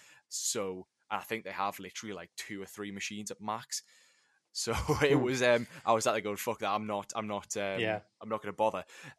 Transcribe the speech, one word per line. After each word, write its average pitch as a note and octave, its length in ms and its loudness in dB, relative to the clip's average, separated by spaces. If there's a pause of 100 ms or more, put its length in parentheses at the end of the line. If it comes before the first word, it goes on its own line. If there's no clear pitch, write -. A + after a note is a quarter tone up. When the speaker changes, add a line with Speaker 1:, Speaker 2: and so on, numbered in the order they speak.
(280)
Speaker 1:
So F#2+ 580 -4 (240)
I G#2 100 0
think A2+ 240 -6
they F#2+ 80 -8
have G2 260 -2
literally, G2 360 -8
like, F2 220 -12
two G2+ 240 -10
or F#2+ 60 -10
three G2+ 240 -8
machines G2+ 400 -8
at F#2+ 100 -12
max. G#2+ 420 -6 (720)
So - 220 0
<laughs> C#3+ 280 2
it C#3 140 8
Speaker 2:
Hmm. B2+ 60 4
Speaker 1:
was, B2+ 200 2
um, A#2+ 240 6 (200)
I A#2 80 6
was A2 120 4
out A#2 60 4
there G#2+ 80 2
going, G2+ 160 -2
"Fuck A2 240 -4
that, G2+ 100 0
I'm G#2+ 160 0
not, G2+ 300 -4
I'm G#2+ 120 -2
not, G2+ 280 -4
um, G2 240 0
Speaker 2:
Yeah. A2 200 0 (200)
Speaker 1:
I'm A2 80 -12
not A2 140 -2
gonna G#2 100 -6
bother." G2+ 320 2 (340)